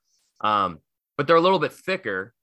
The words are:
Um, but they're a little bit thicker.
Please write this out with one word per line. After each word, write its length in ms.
Um, 400
but 100
they're 80
a 60
little 180
bit 140
thicker. 680